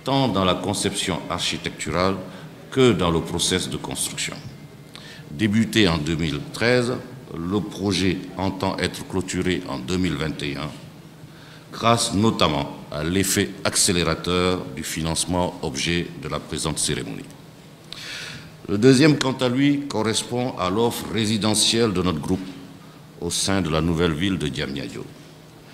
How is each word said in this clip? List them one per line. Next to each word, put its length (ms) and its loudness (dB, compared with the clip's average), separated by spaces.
tant 240 4
dans 180 2
la 100 4
conception 640 -2
architecturale 840 -2
que 200 8
dans 200 4
le 100 2
process 480 0
de 80 -6
construction. 580 -6
Débuté 560 4
en 100 4
deux 180 0
mille 240 0
treize, 400 2
le 220 0
projet 580 0
entend 400 -2
être 300 -4
clôturé 600 -2
en 120 -6
deux 180 -2
mille 180 0
vingt 260 -4
et 140 -6
un, 140 -6
grâce 420 2
notamment 640 2
à 120 -6
l'effet 480 2
accélérateur 1000 2
du 80 -8
financement 760 -2
objet 460 -2
de 40 -8
la 120 -4
présente 400 -4
cérémonie. 460 -4
Le 100 0
deuxième, 400 8
quant 240 0
à 80 2
lui, 380 4
correspond 680 -2
à 120 0
l'offre 440 0
résidentielle 800 2
de 80 2
notre 180 2
groupe 280 -2
au 80 -4
sein 320 0
de 80 0
la 120 2
nouvelle 320 2
ville 240 0
de 100 -2
Diamniadio. 580 -6